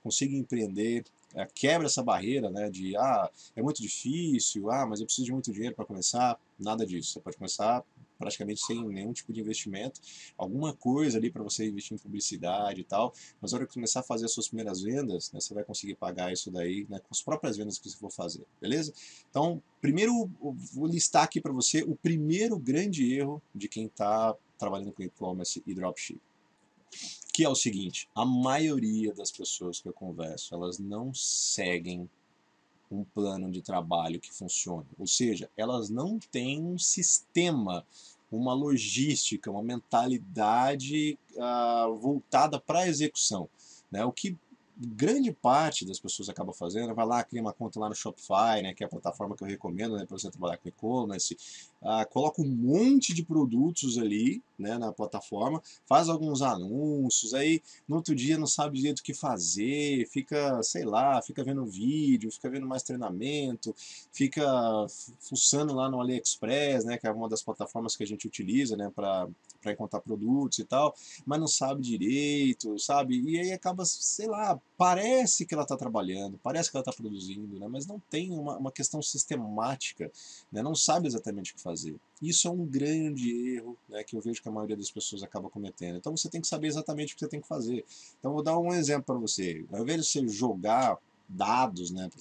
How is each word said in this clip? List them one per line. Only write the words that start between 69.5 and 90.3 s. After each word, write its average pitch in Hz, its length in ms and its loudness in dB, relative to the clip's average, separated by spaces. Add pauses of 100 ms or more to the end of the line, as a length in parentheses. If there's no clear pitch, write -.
pra 104 100 -2
encontrar 107 280 -4
produtos 117 580 0
e 101 80 -2
tal, 143 300 2 (320)
mas 147 120 0
não 160 80 2
sabe 139 360 0
direito, 127 960 2
sabe? 131 420 2
E 160 180 0
aí 180 120 0
acaba, 185 340 -2
sei - 420 0
lá, 208 320 0 (180)
parece 196 680 4
que - 80 -6
ela 151 120 0
tá 139 100 -2
trabalhando, 98 680 -2
parece 160 300 -2
que 143 60 -2
ela 131 60 -2
tá 131 80 -4
produzindo, 101 680 -8
né? 101 80 -8
Mas 135 180 -6
não 202 240 -10
tem 180 220 -4
uma, 147 260 -4
uma 131 140 -4
questão 151 300 -4
sistemática, 117 1080 -4 (400)
né? 107 100 -4
Não 151 120 0
sabe 156 340 4
exatamente 107 440 -4
o - 40 -16
que - 60 -20
fazer. 80 340 -8 (260)
Isso 165 260 2
é 170 40 0
um 175 140 -2
grande 135 920 0
erro, 117 220 -8 (100)
né, 107 160 -8
que - 120 -10
eu 110 60 -4
vejo 117 200 -4
que - 80 -10
a - 20 -6
maioria 107 260 -4
das 101 120 -6
pessoas 104 320 -8
acaba 95 280 -8
cometendo. 90 480 -8
Então 147 180 -6
você - 140 -2
tem 165 120 -6
que - 60 -2
saber 156 200 -2
exatamente 151 460 -4
o - 20 -16
que - 40 -14
você 151 100 -4
tem 147 120 -8
que - 60 -16
fazer. 123 380 -2 (340)
Então 135 120 -2
eu 147 40 0
vou 151 80 0
dar 160 140 2
um 170 160 2
exemplo 147 300 2
pra 131 120 -2
você. 90 560 -2
Ao 101 100 -4
invés 156 200 0
de 147 60 0
você 135 200 2
jogar 107 720 2 (300)